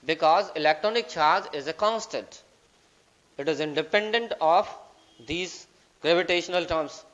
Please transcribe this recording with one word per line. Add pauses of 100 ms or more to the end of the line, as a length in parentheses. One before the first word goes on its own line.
because
electronic
charge (100)
is
a
constant, (960)
it
is
independent
of (580)
these (360)
gravitational
terms